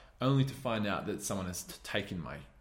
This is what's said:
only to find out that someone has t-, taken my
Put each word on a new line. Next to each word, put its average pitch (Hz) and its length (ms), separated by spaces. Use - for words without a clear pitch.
only 135 220
to 131 100
find 113 320
out 92 220
that 104 120
someone 98 260
has 90 180
t-, - 180
taken 95 400
my 67 140